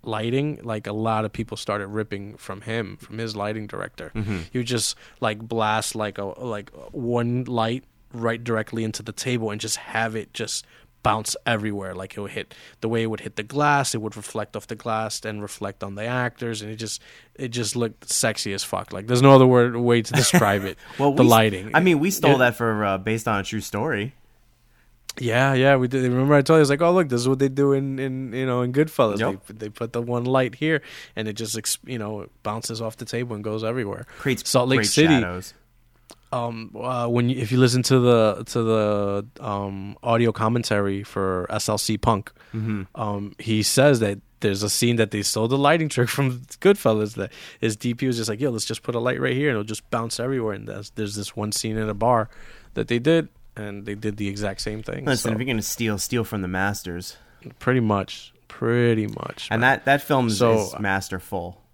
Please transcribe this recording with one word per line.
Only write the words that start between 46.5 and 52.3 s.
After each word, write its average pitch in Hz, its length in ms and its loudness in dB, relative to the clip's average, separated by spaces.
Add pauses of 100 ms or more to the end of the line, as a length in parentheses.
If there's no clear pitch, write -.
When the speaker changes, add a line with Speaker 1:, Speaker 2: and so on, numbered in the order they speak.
Speaker 1:
Goodfellas, 110 540 2
that 101 180 -6 (260)
his 110 180 0
D 120 180 -4
P 131 120 -4
was 120 120 0
just 113 100 -4
like, 107 120 -4
"Yo, 139 100 0
let's 110 160 -4
just - 160 -8
put 120 120 -6
a 117 60 0
light 123 180 0
right 131 160 0
here, 147 140 0
and 127 60 2
it'll 104 100 -2
just 110 260 -10
bounce 117 300 -4
everywhere." 120 320 -2
And 107 160 -10
there's, 104 220 -12
there's 104 240 -6
this 101 200 -8
one 107 180 -4
scene 110 260 -4
in 107 100 -2
a 107 60 -4
bar 113 340 2 (460)